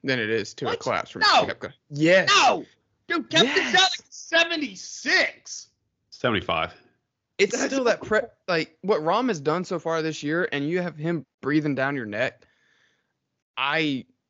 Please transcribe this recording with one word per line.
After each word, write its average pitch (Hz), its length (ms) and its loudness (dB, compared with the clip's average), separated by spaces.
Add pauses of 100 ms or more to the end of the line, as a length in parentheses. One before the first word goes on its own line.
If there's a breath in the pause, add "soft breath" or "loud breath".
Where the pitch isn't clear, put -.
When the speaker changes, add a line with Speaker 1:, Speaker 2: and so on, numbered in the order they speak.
Speaker 1:
than 127 160 0
it 107 100 0
is 110 260 -2
to - 100 -6
a - 60 0
Speaker 2:
What? 466 80 -2
Speaker 1:
collapse - 320 -2
from - 100 -6
Speaker 2:
No. 330 240 4
Speaker 1:
Koepka. - 260 -8 (180)
Yes. 165 400 4
Speaker 2:
No. 277 360 4 (440)
Dude, 339 200 -2
Kepka's 285 260 4
Speaker 1:
Yes. 277 180 0
Speaker 2:
got, 359 80 6
like, - 280 0
seventy-six. 330 1600 -2 (440)
Speaker 3:
Seventy-five. 87 600 -2 (640)
Speaker 1:
It's 202 200 2
Speaker 2:
That's 269 160 -2
Speaker 1:
still 262 120 0
that 208 160 2
pre-, 214 180 0 (280)
like, 165 340 -2
what 185 200 0
Rahm 208 280 2
has 180 100 -2
done 151 260 0
so 175 140 -4
far 160 220 -2
this 156 220 -4
year, 160 280 0
and 143 180 -2
you 180 120 -2
have 170 160 -6
him 156 280 -4 (160)
breathing 147 340 0
down 135 200 0
your 123 100 -6
neck. 107 400 -4 (1120)
I 143 480 -2 (240)